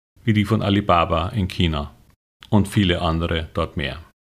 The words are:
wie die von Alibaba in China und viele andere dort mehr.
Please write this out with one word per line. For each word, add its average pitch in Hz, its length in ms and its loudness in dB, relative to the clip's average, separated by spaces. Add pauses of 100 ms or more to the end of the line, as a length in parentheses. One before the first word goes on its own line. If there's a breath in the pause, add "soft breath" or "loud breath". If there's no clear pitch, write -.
(240)
wie 113 100 2
die 104 120 2
von 107 180 0
Alibaba 87 680 2
in 98 180 -2
China 78 460 -2 (560)
und 101 180 2
viele 87 320 0
andere 82 540 -2
dort 82 240 -6
mehr. 69 260 -6 (200)